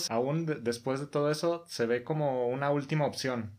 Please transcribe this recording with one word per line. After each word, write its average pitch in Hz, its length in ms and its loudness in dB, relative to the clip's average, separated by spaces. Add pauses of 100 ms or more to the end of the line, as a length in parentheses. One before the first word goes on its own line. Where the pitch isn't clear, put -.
(100)
aún 139 340 2
de-, 156 120 -2
después 120 420 -2
de 143 80 -6
todo 147 240 2
eso, 170 380 0
se - 180 0
ve 123 160 2
como 135 460 0
una 139 240 0
última 147 340 2
opción. 117 520 -4